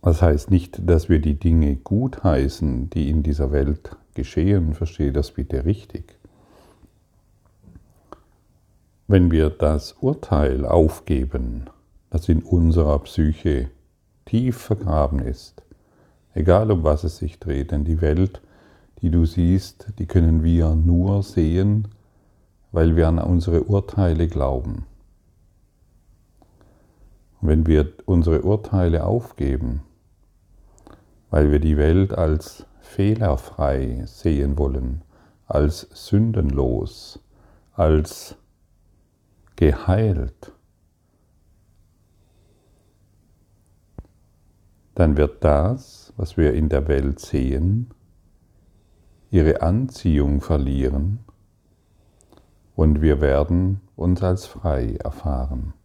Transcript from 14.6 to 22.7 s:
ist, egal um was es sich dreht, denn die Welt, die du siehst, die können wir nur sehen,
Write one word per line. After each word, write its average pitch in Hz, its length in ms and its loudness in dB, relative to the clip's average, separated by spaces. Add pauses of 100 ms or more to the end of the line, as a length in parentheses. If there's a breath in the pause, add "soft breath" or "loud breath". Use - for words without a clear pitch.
ist, - 460 -10 (720 soft breath)
egal 92 360 4
um 87 120 2
was 76 200 2
es 82 140 -6
sich 80 220 -10
dreht, 69 320 -6
denn 73 140 -2
die 80 160 -2
Welt, 82 420 0 (580 soft breath)
die 87 80 -2
du 82 160 4
siehst, 90 720 -2
die 95 80 -8
können 82 380 2
wir 82 320 2
nur 87 480 2
sehen, 95 640 0 (840 soft breath)